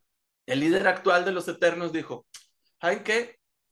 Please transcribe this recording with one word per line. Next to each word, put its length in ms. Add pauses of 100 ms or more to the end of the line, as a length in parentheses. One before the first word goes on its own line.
(460)
el 140
líder 280
actual 360
de 80
los 160
Eternos 440
dijo, 340 (540)
"¿Saben 240
qué? 340 (340)